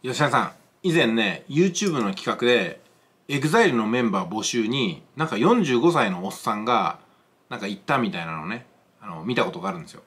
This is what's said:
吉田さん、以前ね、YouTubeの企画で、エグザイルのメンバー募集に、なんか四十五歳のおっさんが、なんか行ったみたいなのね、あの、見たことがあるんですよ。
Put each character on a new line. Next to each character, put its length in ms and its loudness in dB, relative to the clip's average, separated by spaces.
吉 160 -6
田 100 4
さ 120 2
ん、 100 -4
以 80 2
前 160 4
ね、 400 0
YouTube 540 2
の 120 -2
企 120 -10
画 100 -2
で、 360 2
エ 100 0
グ 80 0
ザ 160 4
イ 80 4
ル 60 2
の 100 0
メ 140 0
ン 100 2
バ 160 -2
ー 20 -12
募 140 -6
集 240 0
に、 340 -2
な 100 -2
ん 40 -8
か 80 -4
四 260 4
十 160 2
五 140 4
歳 180 2
の 140 -6
お 40 -6
っ 40 -8
さ 220 -4
ん 100 -8
が、 340 0
な 80 -10
ん 60 -12
か 60 -8
行 120 -8
っ 20 -20
た 180 0
み 120 0
た 100 -8
い 40 -8
な 80 -8
の 120 -10
ね、 200 -10
あ 80 -18
の、 160 -12
見 100 -4
た 120 0
こ 60 -6
と 100 -12
が 80 -4
あ 20 -4
る 80 -10
ん 40 -16
で 40 -18
す 60 -20
よ。 140 -20